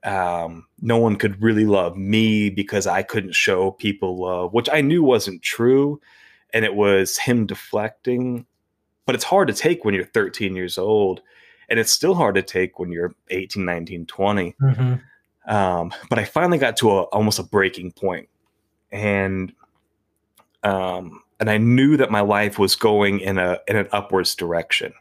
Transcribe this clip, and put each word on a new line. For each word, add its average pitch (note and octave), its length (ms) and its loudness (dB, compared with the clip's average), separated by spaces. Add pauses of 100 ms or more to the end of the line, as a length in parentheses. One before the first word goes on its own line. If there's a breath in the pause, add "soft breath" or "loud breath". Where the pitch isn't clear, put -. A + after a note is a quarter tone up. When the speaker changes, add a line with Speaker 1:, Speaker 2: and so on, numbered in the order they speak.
Speaker 1:
um, F2 600 -4 (160)
no A#2 160 2
one A2+ 200 2
could G2+ 240 -2
really G#2+ 240 4
love F#2 320 2
me G#2+ 520 2
because G2 380 -4
I F#2+ 160 0
couldn't F#2+ 320 -6
show F#2+ 360 2
people G2 460 -4
love, F2+ 360 -4
which A#2 180 0
I D#3 100 2
knew D#3+ 220 2
wasn't G2+ 380 2
true. C#3 580 2 (540 soft breath)
And A2+ 120 2
it G2+ 80 -2
was G2+ 440 2
him A#2+ 280 0
deflecting, A#2+ 1000 -6 (600)
but C3 80 -2
it's - 120 -4
hard F#3 240 2
to G#2+ 40 -2
take E3+ 300 0
when G#2 100 0
you're F#2 120 -2
thirteen G2 500 -2
years F2+ 220 -6
old. G2 440 0 (480 soft breath)
And A#2 100 2
it's A2 120 0
still F3+ 240 2
hard A#2 200 2
to F#2+ 60 2
take F#2 380 -4
when F2 120 -6
you're F2 220 -4 (160)
eighteen, F#2 360 -6
nineteen, E2+ 400 -6
twenty. G2 560 -2
Speaker 2:
Mm-hmm. B2+ 920 -2
Speaker 1:
Um, F2+ 400 0 (160 loud breath)
but A#2 80 2
I G#2+ 60 0
finally E3+ 340 0
got B2+ 200 0
to A2 140 4
a, G2 120 4
almost G#2+ 360 0
a F#2+ 40 -8
breaking F2+ 480 -2
point. F#2 380 -6 (640)
And, G2 640 -2 (1080)
um, F#2 580 -4 (180)
and A2 100 -4
I G#2+ 80 2
knew B2+ 400 4
that C3+ 140 2
my G#2 100 2
life G2+ 360 0
was G2 180 2
going G2+ 440 2
in F#2+ 180 -2
a, F2+ 300 0
in G#2 80 0
an G2+ 160 0
upwards F#2+ 440 -2
direction. - 640 -4